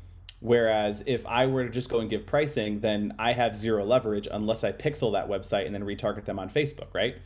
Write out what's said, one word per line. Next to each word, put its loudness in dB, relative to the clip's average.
Whereas 4
if -2
I 4
were 0
to -4
just -4
go 2
and -4
give -2
pricing, 0
then 0
I 2
have 2
zero 0
leverage 2
unless 0
I 0
pixel -2
that 0
website -2
and -6
then -6
retarget -4
them -4
on -8
Facebook, -2
right? 0